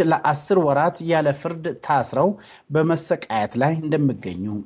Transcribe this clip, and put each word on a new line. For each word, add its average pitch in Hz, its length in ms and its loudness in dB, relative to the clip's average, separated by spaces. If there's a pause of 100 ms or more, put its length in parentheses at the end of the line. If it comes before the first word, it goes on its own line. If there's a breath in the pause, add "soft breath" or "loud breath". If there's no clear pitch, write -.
ለአስር 160 560 2
ወራት 156 440 2
ያለ 160 300 2
ፍርድ 165 320 -8 (180)
ታስረው 139 460 0 (420 loud breath)
በመሰቃየት 156 840 0
ላይ 139 200 2
እንደሚገኙ 135 680 -2 (220)